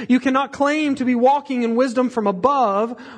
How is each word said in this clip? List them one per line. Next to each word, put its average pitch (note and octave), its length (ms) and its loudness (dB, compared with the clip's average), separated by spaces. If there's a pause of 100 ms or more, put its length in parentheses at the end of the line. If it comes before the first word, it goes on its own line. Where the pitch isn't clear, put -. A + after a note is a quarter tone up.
you B3 100 4
cannot C4+ 340 -2
claim C#4+ 420 0
to B3+ 100 -4
be B3 120 0
walking C4+ 460 2
in A3+ 120 0
wisdom B3+ 340 0
from A3+ 180 -2
above. A3+ 720 0 (200)